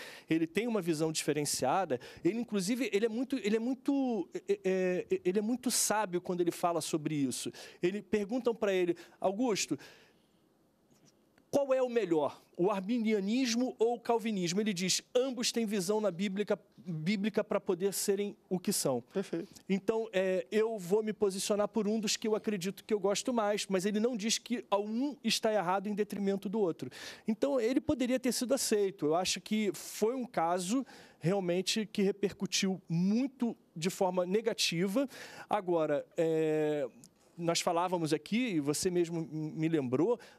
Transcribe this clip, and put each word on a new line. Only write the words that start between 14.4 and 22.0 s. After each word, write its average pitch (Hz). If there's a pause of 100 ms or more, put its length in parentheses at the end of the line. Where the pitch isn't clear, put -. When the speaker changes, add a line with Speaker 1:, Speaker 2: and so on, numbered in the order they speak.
Speaker 1:
Ele 214
diz, 180 (140)
"Ambos 254
têm 233
visão 208
na 208
bíblica, 196 (180)
bíblica 190
pra 202
poder 190
serem 202 (140)
o 185
que 202
são." 131 (120)
Speaker 2:
Perfeito. 190
Speaker 1:
Então, 220
é, 185
eu 220
vou 190
me 214
posicionar 202
por 202
um 226
dos 208